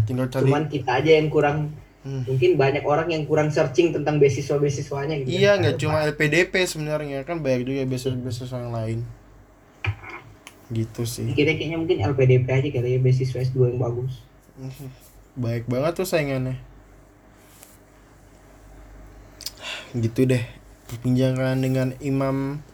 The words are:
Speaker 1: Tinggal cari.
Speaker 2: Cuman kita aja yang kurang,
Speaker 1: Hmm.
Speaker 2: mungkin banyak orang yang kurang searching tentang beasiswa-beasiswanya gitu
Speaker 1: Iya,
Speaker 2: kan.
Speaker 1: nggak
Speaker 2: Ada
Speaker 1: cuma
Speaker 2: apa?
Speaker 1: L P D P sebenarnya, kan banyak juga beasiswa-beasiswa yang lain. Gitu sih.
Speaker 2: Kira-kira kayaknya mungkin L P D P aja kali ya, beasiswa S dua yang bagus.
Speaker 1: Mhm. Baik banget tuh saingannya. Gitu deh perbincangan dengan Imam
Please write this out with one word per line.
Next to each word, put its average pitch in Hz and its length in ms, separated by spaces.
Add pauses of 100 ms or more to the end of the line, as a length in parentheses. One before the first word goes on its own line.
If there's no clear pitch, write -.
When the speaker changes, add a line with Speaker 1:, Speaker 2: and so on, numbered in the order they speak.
Speaker 1:
Tinggal 127 240
cari. 131 160
Speaker 2:
Cuman 147 240
kita 131 320
aja 156 160
yang 156 80
kurang, 151 480 (320)
Speaker 1:
Hmm. 135 160
Speaker 2:
mungkin 131 320
banyak 139 320
orang 160 240
yang 156 160
kurang 151 240
searching 160 400
tentang 151 320
beasiswa-beasiswanya 143 1040
gitu 175 160
Speaker 1:
Iya, 202 160
Speaker 2:
kan. 170 80
Speaker 1:
nggak 143 80
Speaker 2:
Ada 156 80
Speaker 1:
cuma 156 240
Speaker 2:
apa? - 0
Speaker 1:
L 151 80
P 156 160
D 170 160
P - 160
sebenarnya, 151 640
kan 165 160
banyak 127 240
juga 135 240
beasiswa-beasiswa 127 720
yang 120 80
lain. 113 320 (1700)
Gitu 113 400
sih. 113 240
Speaker 2:
Kira-kira 147 240
kayaknya 156 240
mungkin 165 240
L 147 80
P 131 160
D 127 160
P - 80
aja 135 160
kali 127 260
ya, 127 60
beasiswa 127 400
S 127 160
dua 123 160
yang 123 80
bagus. 120 400 (400)
Speaker 1:
Mhm. 131 280 (520)
Baik 117 240
banget 135 320
tuh 185 80
saingannya. 135 560 (3250)
Gitu 117 320
deh 123 160 (440)
perbincangan 131 680
dengan 131 480
Imam 135 560 (140)